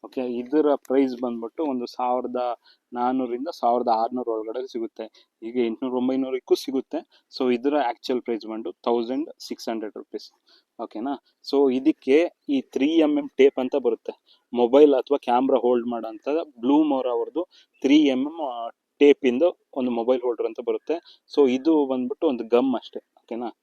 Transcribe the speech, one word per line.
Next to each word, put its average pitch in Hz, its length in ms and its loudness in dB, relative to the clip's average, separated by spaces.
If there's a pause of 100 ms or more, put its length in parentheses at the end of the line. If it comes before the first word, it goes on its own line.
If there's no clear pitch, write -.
ಓಕೆ, 127 180 -10 (160)
ಇದರ 143 380 2
ಪ್ರೈಸ್ 127 460 0
ಬಂದ್ಬಿಟ್ಟು 117 440 -6
ಒಂದು 127 200 -6
ಸಾವಿರದ 123 720 -4 (360)
ನಾನ್ನೂರರಿಂದ 123 580 -2
ಸಾವಿರದ 120 360 0
ಆರ್ನೂರು 117 440 -2
ಒಳಗಡೆ 113 360 -6
ಸಿಗುತ್ತೆ. 113 380 -10 (380)
ಈಗ 117 140 -6
ಎಂಟ್ನೂರು, 123 400 -2
ಒಂಬೈನೂರಕ್ಕೂ 131 580 -2
ಸಿಗುತ್ತೆ. 135 440 -6 (320)
So 127 220 0
ಇದರ 135 240 0
ಆಕ್ಚುಯಲ್ 123 440 -4
ಪ್ರೈಸ್ 110 240 -6
ಬಂದು 110 260 -10
ತೌಸಂಡ್ 120 580 -2 (100)
ಸಿಕ್ಸ್ - 300 -12
ಹಂಡ್ರೆಡ್ 110 280 -8
ರುಪೀಸ್. - 300 -14 (560)
ಓಕೆನಾ? 117 300 -8 (340)
So 139 280 4
ಇದಕ್ಕೆ 156 560 2 (180)
ಈ 196 120 0
ತ್ರೀ - 260 -2
ಎಂ 156 300 2
ಎಂ 143 180 -6
ಟೇಪ್ 135 240 4
ಅಂತ 127 160 -4
ಬರುತ್ತೆ. 120 380 -2 (400)
ಮೊಬೈಲ್ 127 400 8
ಅಥವಾ 135 240 0
ಕ್ಯಾಮೆರಾ 131 400 2
ಹೋಲ್ಡ್ 120 300 2
ಮಾಡೋಂಥ 113 400 -8 (320)
ಬ್ಲೂ 143 240 4
ಮೋರ್ 135 240 0
ಅವ್ರದ್ದು 120 360 -4 (380)
ತ್ರೀ 139 160 6
ಎಂ 139 220 4
ಎಂ, 156 220 -6
ಆ, 120 280 -8 (280)
ಟೇಪ್ 143 280 6
ಇಂದ 123 180 2 (300)
ಒಂದು 127 180 -2
ಮೊಬೈಲ್ 120 300 0
ಹೋಲ್ಡರ್ 120 240 -2
ಅಂತ 113 140 -6
ಬರುತ್ತೆ. 120 380 -4 (340)
So 143 180 4
ಇದು 143 360 2
ಬಂದ್ಬಿಟ್ಟು 131 420 -4
ಒಂದು 120 160 -2
ಗಮ್ 120 320 2
ಅಷ್ಟೇ. - 240 -10 (180)
ಓಕೆನಾ? 117 340 -10 (120)